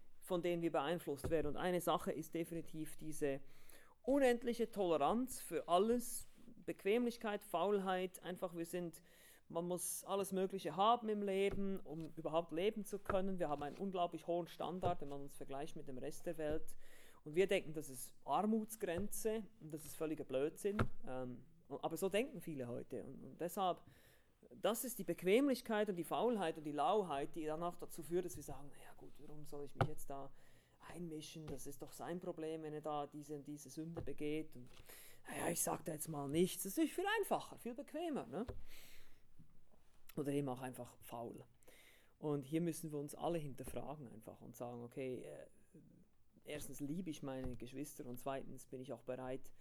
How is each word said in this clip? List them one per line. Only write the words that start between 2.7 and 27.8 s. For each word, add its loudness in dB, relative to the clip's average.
diese 0
unendliche 6
Toleranz 4
für -2
alles, 4
Bequemlichkeit, 2
Faulheit, 2
einfach -4
wir -2
sind, -4
man -2
muss -2
alles 0
Mögliche 0
haben 6
im 0
Leben, 2
um -6
überhaupt 2
leben 2
zu -4
können. 4
Wir 4
haben 0
einen -4
unglaublich 0
hohen 2
Standard, 0
wenn -2
man -4
uns -8
vergleicht -6
mit -6
dem -4
Rest -6
der -2
Welt. 2
Und -8
wir 8
denken, 2
das -4
ist -10
Armutsgrenze 2
und -10
das -6
ist -10
völliger -2
Blödsinn. 2
Ähm, -4
und, -6
aber 0
so 2
denken 0
viele -4
heute. -4
Und, -12
und -14
deshalb, 0
das 2
ist -4
die -4
Bequemlichkeit 4
und -2
die -2
Faulheit 2
und -8
die -2
Lauheit, 2
die -2
dann 0
auch 0
dazu -8